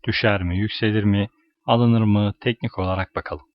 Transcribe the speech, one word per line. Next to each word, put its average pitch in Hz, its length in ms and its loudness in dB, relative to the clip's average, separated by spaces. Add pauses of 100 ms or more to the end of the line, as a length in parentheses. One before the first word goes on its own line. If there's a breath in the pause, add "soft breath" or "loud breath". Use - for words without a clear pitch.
Düşer 101 360 0
mi, 90 140 -2
yükselir 107 460 -2
mi, 101 240 2 (380)
alınır 117 360 4
mı? 104 400 2
Teknik 117 380 -4
olarak 95 360 -4
bakalım. 90 400 -8